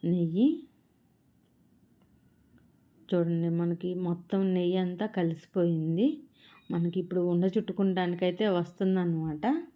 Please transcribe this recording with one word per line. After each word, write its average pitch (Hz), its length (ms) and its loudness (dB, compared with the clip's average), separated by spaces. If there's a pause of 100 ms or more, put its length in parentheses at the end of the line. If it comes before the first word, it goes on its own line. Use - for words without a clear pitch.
నెయ్యి. 175 460 2 (2500)
చూడండి, 170 460 2
మనకి 170 440 -2
మొత్తం 175 420 -2 (120)
నెయ్యి 180 260 0
అంతా 180 280 -2
కలిసిపోయింది. 170 1000 0 (640)
మనకి 170 300 0
ఇప్పుడు 180 260 -2
ఉండ 175 200 2
చుట్టుకుంటానికైతే 185 1000 0
వస్తుందన్నమాట. 175 960 0 (320)